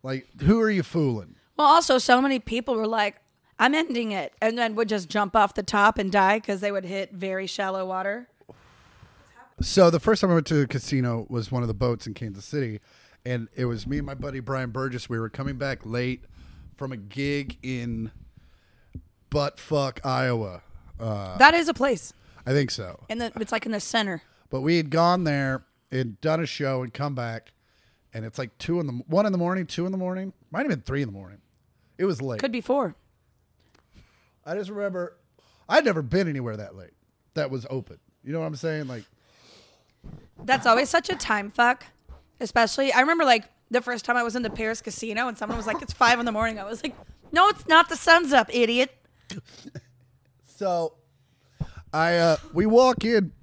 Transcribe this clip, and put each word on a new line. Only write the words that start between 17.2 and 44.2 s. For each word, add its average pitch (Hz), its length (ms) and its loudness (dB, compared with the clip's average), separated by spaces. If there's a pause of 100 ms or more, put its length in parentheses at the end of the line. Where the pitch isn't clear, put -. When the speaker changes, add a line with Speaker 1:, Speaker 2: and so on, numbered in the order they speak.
Speaker 1:
in 120 480 -6 (1200)
buttfuck 143 760 -2
Iowa. 123 580 -2 (360)
Uh, 101 400 -6
Speaker 2:
That 294 160 8
is 339 140 2
a 302 60 -2
place. 247 380 -4 (340)
Speaker 1:
I 127 60 -2
think 139 180 0
so. 92 380 -10
Speaker 2:
And 226 120 -6
then 226 200 -6
it's, 208 120 -6
like, 226 120 -4
in 226 80 -6
the 208 80 -4
center. 202 420 -2 (280)
Speaker 1:
But 135 100 -6
we 160 160 2
had 160 140 0
gone 175 340 2
there 139 400 -2 (260)
and 127 300 -4
done 156 200 0
a 160 60 -2
show 135 360 -4
and 120 100 -8
come 143 220 -6
back, 117 380 -8 (600)
and 110 120 -10
it's, 113 140 -12
like, 127 200 -10
two 175 220 -2
in 156 60 -2
the 131 60 -6
m-, 120 140 -8
one 180 180 2
in 208 80 0
the 180 60 -2
morning, 175 280 -2
two 170 200 -6
in 185 60 -4
the 190 60 -6
morning, 185 360 -6 (160)
might 170 100 -6
have 294 80 -2
been 147 140 -4
three 139 180 -4
in 131 80 -4
the 101 40 -12
morning. 98 260 -18 (580)
It 180 80 -2
was 170 160 -2
late. 127 200 -6
Speaker 2:
Could 254 120 -2
be 240 80 -4
four. 254 360 -2 (1500)
Speaker 1:
I 156 120 -8
just 202 120 -8
remember 196 480 -6 (520)
I'd 294 160 6
never 170 180 2
been 170 260 0
anywhere 120 280 -6
that 98 200 -14
late 90 140 -20 (440)
that 147 160 -4
was 131 200 -8
open. - 280 -10 (240)
You 135 100 -10
know 165 80 -4
what 160 60 -4
I'm 156 100 -8
saying? 151 320 -6
Like, 120 160 -10 (1400)
Speaker 2:
That's 254 220 0
always 247 240 4
such 339 180 2
a 370 60 -2
time 208 360 -2
fuck. 247 360 2 (540)
Especially, 247 520 2
I 247 80 4
remember, 320 240 4
like, 233 200 4 (260)
the 247 100 2
first 240 240 -8
time 247 120 0
I 240 60 0